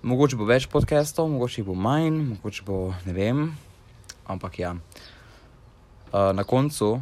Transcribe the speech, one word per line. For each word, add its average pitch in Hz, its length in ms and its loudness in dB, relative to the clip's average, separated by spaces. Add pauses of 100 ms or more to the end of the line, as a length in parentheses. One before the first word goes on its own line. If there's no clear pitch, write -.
Mogoče 123 340 4
bo 107 80 -2
več 127 240 4
podcastov, 151 600 2
mogoče 123 320 -2
jih 98 40 -6
bo 95 80 -4
manj, 151 440 2 (160)
mogoče 101 320 -10
bo, 92 260 -2 (140)
ne 92 60 -6
vem, 135 440 0 (720)
ampak 95 320 -8
ja. 90 160 -4 (1400)
Eh, 98 220 4
na 98 100 -2
koncu 127 580 2